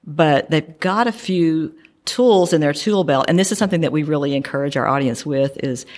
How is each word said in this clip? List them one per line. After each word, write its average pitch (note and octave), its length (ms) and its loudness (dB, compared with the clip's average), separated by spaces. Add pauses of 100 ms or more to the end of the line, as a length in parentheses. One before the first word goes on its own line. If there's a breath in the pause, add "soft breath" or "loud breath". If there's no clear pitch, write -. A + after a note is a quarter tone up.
But D3+ 440 2
they've D#3+ 280 -2
got G#3 300 0
a A3+ 40 -4
few E3 640 -2 (300 loud breath)
tools G#3 480 4
in E3 80 4
their D3 120 2
tool G3 300 0
belt, C#3 240 2
and E3+ 100 2
this F#3+ 140 2
is G#3 80 -2
something G3+ 220 0
that D#3+ 100 0
we D3+ 140 -2
really C#3+ 320 -2
encourage C#3 400 -4
our A#2+ 100 0
audience C3 400 -2
with, C#3 380 -2
is B2+ 220 -6 (120 loud breath)